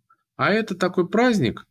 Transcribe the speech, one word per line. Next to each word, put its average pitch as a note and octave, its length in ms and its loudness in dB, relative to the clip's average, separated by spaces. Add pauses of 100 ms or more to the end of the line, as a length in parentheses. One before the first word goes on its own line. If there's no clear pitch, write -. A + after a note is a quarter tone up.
(360)
А C#3+ 160 0
это A3 240 -2
такой F3+ 320 -2
праздник, G#3+ 640 0